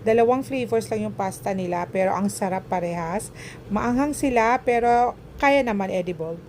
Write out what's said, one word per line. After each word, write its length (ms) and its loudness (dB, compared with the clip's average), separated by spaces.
Dalawang 400 4
flavors 480 -2
lang 160 -4
yung 80 -10
pasta 400 -4
nila, 320 -2
pero 240 0
ang 160 0
sarap 400 -4
parehas. 640 -4
Maanghang 400 0
sila, 480 2
pero 560 2
kaya 240 6
naman 240 -2
edible. 480 -4